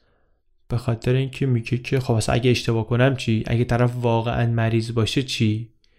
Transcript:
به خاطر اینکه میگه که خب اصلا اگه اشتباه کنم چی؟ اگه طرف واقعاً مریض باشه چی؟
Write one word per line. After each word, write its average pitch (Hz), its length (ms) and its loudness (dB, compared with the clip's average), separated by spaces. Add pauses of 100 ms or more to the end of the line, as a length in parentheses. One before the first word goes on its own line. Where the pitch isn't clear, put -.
(680)
به 120 80 -2
خاطر 120 380 -2
اینکه 135 320 -2
میگه 120 320 0
که 131 220 -4
خب 127 140 0
اصلا 110 200 0
اگه 123 160 2
اشتباه 113 360 0
کنم 127 300 2
چی؟ 110 300 -2
اگه 120 180 0
طرف 120 320 2
واقعاً 117 500 0
مریض 113 480 0
باشه 117 280 0
چی؟ 113 500 -2 (260)